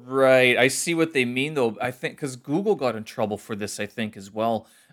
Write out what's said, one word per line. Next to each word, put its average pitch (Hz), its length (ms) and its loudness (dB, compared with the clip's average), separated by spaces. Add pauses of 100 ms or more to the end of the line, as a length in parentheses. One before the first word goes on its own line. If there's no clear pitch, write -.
Right. 127 520 6
I 123 120 6
see 170 260 -2
what 160 180 0
they 131 120 2
mean, 131 300 -4
though. 117 260 0
I 123 100 -4
think - 280 -10
'cause 131 180 -8
Google 185 400 -2
got 123 200 -2
in 107 80 -10
trouble 107 320 -4
for - 180 -10
this, 101 260 -8
I 104 60 -4
think, 104 300 -8
as 101 160 -18
well, 110 340 -2 (260)